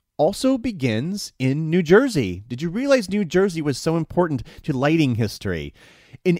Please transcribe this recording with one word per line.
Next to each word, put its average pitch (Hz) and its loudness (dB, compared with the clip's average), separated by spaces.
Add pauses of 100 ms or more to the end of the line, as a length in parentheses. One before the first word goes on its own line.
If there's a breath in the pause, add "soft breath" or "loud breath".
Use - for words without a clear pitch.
(160)
also 208 2
begins 175 -4
in 143 -2
New 180 2
Jersey. 151 2
Did 123 -10
you 170 -4
realize 247 0
New 202 -2
Jersey 170 0
was 143 -2
so 165 -2
important 160 -2 (200 loud breath)
to 156 -4
lighting 139 2
history? 90 -4 (500 loud breath)
In 180 2